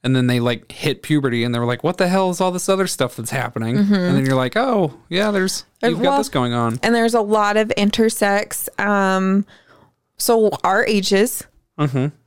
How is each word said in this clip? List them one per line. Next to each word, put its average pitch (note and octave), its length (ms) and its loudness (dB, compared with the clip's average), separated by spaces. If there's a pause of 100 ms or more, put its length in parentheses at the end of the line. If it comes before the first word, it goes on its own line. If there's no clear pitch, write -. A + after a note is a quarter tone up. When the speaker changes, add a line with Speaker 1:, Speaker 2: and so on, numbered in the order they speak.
Speaker 1:
and B2+ 100 0
then B2+ 120 2
they, B2 140 2
like, A#2+ 300 -4
hit - 300 -6
puberty C3 440 0
and A#2+ 100 -2
they A#2+ 40 -2
were A#2+ 60 -2
like, A#2+ 160 -2
"What F3 160 -2
the F3+ 120 2
hell F#3+ 200 2
is F3+ 120 -4
all F#3 100 0
this F3+ 160 -6
other F#3+ 200 2
stuff - 280 -4
that's A2 160 -8
happening?" A#2 460 -4
Speaker 2:
Mm-hmm. G3+ 160 2
Speaker 1:
And F3+ 240 2
then C3+ 80 0
you're C3+ 100 2
like, C3 220 0
"Oh, A3 360 0 (140)
yeah, G3+ 240 -2
there's, F#3+ 320 -2 (180)
Speaker 2:
Uh, A#3 60 0
Speaker 1:
you've F3 140 0
got C#4 80 2
Speaker 2:
well, C#4 80 2
Speaker 1:
this C#4 100 -2
going B2 260 -2
on." A#2+ 300 0
Speaker 2:
and A3+ 100 2
there's A#3 200 2
a A#3 80 2
lot G#3 340 0
of G#3+ 220 0
intersex. G#3 920 0 (120)
Um, G3 680 2 (720)
so A3+ 340 2 (120)
our G3 220 2
ages, G3+ 600 0 (340)
Speaker 1:
Mm-hmm. C#3 280 0 (200)